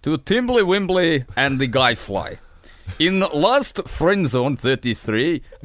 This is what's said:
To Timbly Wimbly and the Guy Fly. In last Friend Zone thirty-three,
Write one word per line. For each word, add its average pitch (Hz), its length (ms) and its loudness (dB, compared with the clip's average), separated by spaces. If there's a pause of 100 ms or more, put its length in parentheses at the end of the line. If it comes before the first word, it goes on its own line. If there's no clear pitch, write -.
To 156 140 0
Timbly 240 460 2
Wimbly 180 600 2 (100)
and 135 240 0
the 135 80 0
Guy 123 260 2
Fly. 98 460 -6 (580)
In 185 220 2
last 196 680 0
Friend 180 400 0
Zone 127 300 0
thirty-three, 123 840 -2 (220)